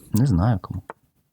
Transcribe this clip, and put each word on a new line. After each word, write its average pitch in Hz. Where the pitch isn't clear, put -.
Не 120
знаю 107
кому. -